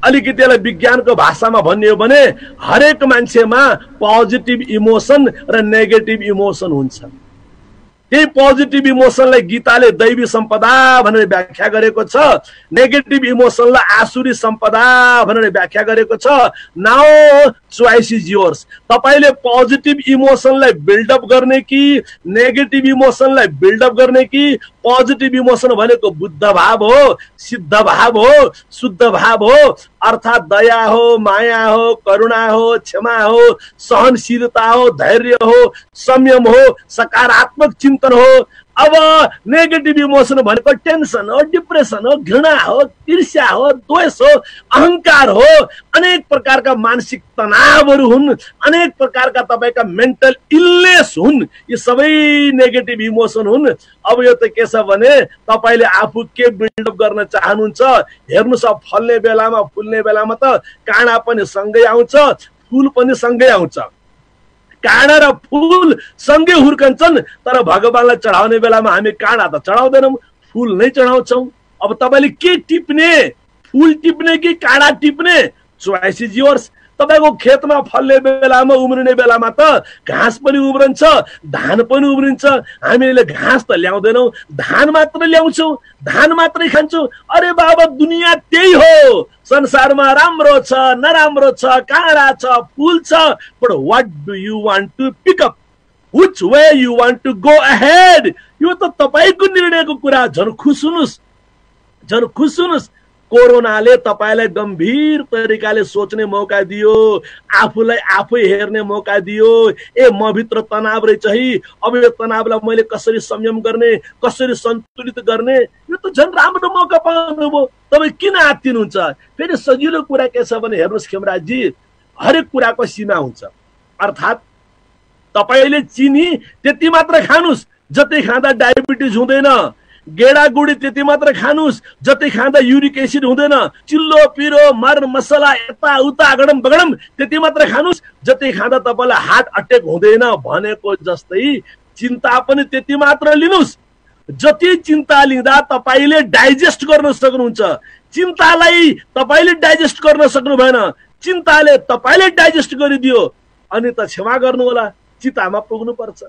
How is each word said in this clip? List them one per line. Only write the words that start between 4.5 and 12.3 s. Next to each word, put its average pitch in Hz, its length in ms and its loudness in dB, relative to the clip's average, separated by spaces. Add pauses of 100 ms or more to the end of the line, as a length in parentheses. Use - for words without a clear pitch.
emotion 220 580 2 (220)
र 226 120 0
negative 214 640 0
emotion 196 480 -4
हुन्छ। 139 300 -6 (1080)
त्यही 302 140 4
positive 277 640 0
इमोसनलाई 254 540 2
गीताले 233 500 2
दैवी 226 340 0
सम्पदा 233 760 2
भनेर 214 260 0
व्याख्या 180 400 -4
गरेको 220 360 -2
छ, - 120 -8 (580)